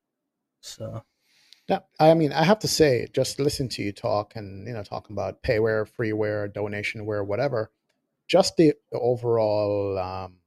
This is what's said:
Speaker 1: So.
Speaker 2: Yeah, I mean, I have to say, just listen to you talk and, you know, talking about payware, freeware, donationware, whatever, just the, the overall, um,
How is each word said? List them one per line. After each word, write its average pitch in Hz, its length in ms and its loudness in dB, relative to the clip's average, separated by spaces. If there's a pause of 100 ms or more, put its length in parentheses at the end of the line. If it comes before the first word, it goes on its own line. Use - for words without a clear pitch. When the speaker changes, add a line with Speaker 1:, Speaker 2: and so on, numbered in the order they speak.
(600)
Speaker 1:
So. 110 420 -12 (640)
Speaker 2:
Yeah, 170 120 0 (200)
I 160 160 10
mean, 156 160 2
I 151 140 0
have 214 140 6
to 151 80 -4
say, 123 460 2
just - 260 -2
listen 139 300 -2
to - 140 -6
you 101 80 -4
talk 104 440 -4
and, 98 300 -14
you 120 80 -10
know, 107 100 -10
talking - 300 -12
about 95 300 -6
payware, 110 440 0
freeware, 107 640 -4
donationware, 104 720 -6
whatever, 113 460 -4 (580)
just 185 300 2
the, 156 160 8 (180)
the 135 80 -4
overall, 107 1000 0
um, 92 460 -8